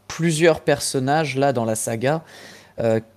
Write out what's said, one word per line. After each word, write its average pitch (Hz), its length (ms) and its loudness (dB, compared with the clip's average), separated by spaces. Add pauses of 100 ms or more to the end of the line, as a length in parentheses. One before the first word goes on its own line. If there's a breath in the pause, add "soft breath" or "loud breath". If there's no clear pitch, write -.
plusieurs 165 520 2
personnages 139 760 -2
là 139 160 4
dans 120 120 -2
la 110 120 -2
saga, 123 460 -2 (580 loud breath)
euh, 113 180 2 (180)